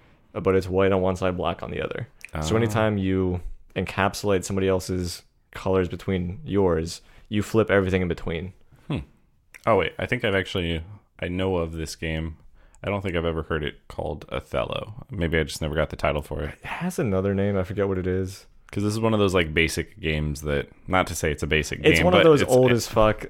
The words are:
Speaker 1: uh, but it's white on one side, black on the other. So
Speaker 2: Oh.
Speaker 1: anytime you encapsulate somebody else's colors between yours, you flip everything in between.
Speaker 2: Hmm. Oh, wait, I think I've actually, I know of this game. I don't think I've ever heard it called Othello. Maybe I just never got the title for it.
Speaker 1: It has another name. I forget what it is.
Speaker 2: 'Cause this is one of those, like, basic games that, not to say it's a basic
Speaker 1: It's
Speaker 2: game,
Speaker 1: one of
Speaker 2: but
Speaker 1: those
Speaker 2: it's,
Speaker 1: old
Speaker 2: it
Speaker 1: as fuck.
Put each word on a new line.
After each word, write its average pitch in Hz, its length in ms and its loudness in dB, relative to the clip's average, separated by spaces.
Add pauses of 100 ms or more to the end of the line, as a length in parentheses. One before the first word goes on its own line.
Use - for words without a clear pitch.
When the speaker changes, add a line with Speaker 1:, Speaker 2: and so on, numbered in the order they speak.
(360)
Speaker 1:
uh, 104 40 -4
but 95 160 2
it's 92 140 2
white 95 220 4
on 95 100 4
one 92 140 2
side, 92 200 0
black 82 280 -4
on - 80 -10
the - 100 -4
other. - 260 -6 (340)
So 78 120 0
Speaker 2:
Oh. 110 40 2
Speaker 1:
anytime 110 400 2
you 92 440 0 (340)
encapsulate 98 680 0
somebody 95 240 0
else's 92 560 -2 (280)
colors 95 360 0
between 90 560 -4
yours, 87 580 0 (280)
you 104 120 0
flip 107 300 2
everything 95 320 4
in 87 40 -2
between. 85 460 -6 (340)
Speaker 2:
Hmm. 143 100 -2 (680)
Oh, 113 120 4
wait, 87 200 0
I 90 80 -2
think 123 180 -2
I've 104 120 0
actually, 85 480 -2 (360)
I 87 100 -4
know 92 280 0
of 82 160 -2
this 80 220 -8
game. 80 420 -4 (460)
I - 60 -4
don't 101 120 -2
think 92 140 -4
I've 85 100 0
ever 80 180 -2
heard 80 200 -2
it - 240 -8
called 78 420 -8
Othello. - 800 -6
Maybe 82 300 0
I 78 40 2
just - 180 -6
never 76 120 -4
got 78 160 0
the - 60 -10
title 73 260 -2
for - 220 -8
it. - 180 -10
Speaker 1:
It - 40 -20
has - 340 -6
another 98 340 0
name. 98 240 0
I 92 60 0
forget 98 240 -2
what 98 100 0
it 90 80 -4
is. 92 400 -4 (260)
Speaker 2:
'Cause 101 120 -2
this 104 100 0
is 110 60 -4
one 113 140 2
of 107 60 2
those, 98 140 4
like, 85 200 2
basic 80 480 -2
games 76 400 -2
that, 71 260 -2 (200)
not 90 200 2
to 85 80 -8
say 82 160 0
it's 71 120 -4
a 80 40 -4
basic 76 360 0
Speaker 1:
It's 165 160 6
Speaker 2:
game, 165 60 2
Speaker 1:
one 180 80 6
of 190 60 8
Speaker 2:
but 185 60 6
Speaker 1:
those 147 160 6
Speaker 2:
it's, - 100 2
Speaker 1:
old 127 200 6
Speaker 2:
it - 40 6
Speaker 1:
as 110 120 -2
fuck. 107 420 2